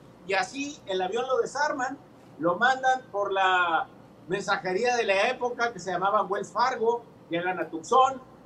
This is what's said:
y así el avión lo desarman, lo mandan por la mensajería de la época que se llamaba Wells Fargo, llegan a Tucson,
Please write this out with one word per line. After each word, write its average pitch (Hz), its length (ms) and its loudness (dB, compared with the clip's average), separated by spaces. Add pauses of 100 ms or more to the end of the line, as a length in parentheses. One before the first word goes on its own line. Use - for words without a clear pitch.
(280)
y 190 60 0
así 269 520 -4
el 190 140 -2
avión 196 260 -2
lo 262 120 0
desarman, 269 580 -2 (420)
lo 175 180 0
mandan 262 440 2 (100)
por 202 220 -4
la 180 560 2 (400)
mensajería 196 680 0
de 226 100 0
la 196 240 4
época 247 420 -2
que 185 80 -12
se 185 100 -6
llamaba 196 340 2
Wells 196 280 -4
Fargo, 233 500 0 (280)
llegan 180 280 -2
a 160 120 -6
Tucson, 262 500 2 (260)